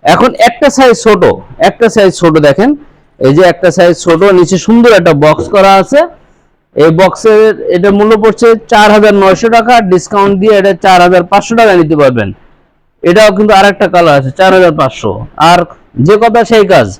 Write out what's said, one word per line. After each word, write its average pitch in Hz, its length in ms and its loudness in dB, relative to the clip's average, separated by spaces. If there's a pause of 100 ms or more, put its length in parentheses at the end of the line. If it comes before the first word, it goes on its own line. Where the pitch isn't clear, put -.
(140)
এখন 233 160 -2 (200)
একটা - 180 -4 (100)
সাইজ 247 180 2 (100)
ছোট, 208 160 2 (480)
একটা 226 260 -4
সাইজ 196 160 2 (100)
ছোট 165 120 0 (140)
দেখেন, 190 220 0 (500)
এই 131 180 0
যে 185 60 2 (100)
একটা 180 240 -2
সাইজ 175 160 2 (120)
ছোট, 165 160 0 (180)
নিচে 175 260 -2
সুন্দর 233 340 2
একটা 170 140 0 (100)
বক্স 151 220 0 (100)
করা 196 160 2 (100)
আছে। 269 180 0 (760)
এই 151 240 2
বক্সের 214 520 0 (240)
এটা 185 220 0
মূল্য 214 160 0 (100)
পড়ছে 226 240 0 (240)
চার 214 240 2
হাজার 208 180 2 (100)
নয়শো 190 240 0 (100)
টাকা, 233 160 0 (180)
ডিসকাউন্ট 202 500 -2
দিয়ে 214 180 2
এটা 196 120 0 (140)
চার 185 200 2
হাজার 180 260 0
পাঁচশো 202 280 -2
টাকা 214 220 2
নিতে 160 200 -2
পারবেন। 120 280 -2 (760)
এটাও 208 340 2
কিন্তু 214 220 0
আরেকটা 202 340 0
কালার 170 260 2
আছে, 131 200 -6
চার 190 180 2
হাজার 180 220 2
পাঁচশো। 127 320 -6 (380)
আর 175 100 2 (480)
যে 208 160 2
কথা 233 160 0 (120)
সেই 214 220 2
কাজ 123 140 0 (120)